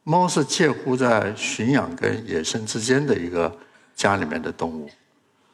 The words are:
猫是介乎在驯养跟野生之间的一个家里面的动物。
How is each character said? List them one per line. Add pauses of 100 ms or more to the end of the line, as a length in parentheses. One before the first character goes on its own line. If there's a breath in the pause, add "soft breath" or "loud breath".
猫
是
介
乎
在
驯
养
跟
野
生
之
间
的
一
个 (400 loud breath)
家
里
面
的
动
物。 (640)